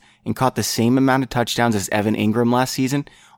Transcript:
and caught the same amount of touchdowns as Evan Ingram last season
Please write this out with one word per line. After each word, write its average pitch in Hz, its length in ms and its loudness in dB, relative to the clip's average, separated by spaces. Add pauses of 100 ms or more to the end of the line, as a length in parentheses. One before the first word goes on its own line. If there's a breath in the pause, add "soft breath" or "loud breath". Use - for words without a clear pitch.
(240 soft breath)
and - 120 -6
caught 131 200 0
the 117 60 -2
same 120 380 2
amount 135 240 2
of 123 60 -6
touchdowns 120 460 0
as 98 140 -4
Evan 107 240 0
Ingram 110 380 0
last 127 240 0
season 135 320 -2 (300 loud breath)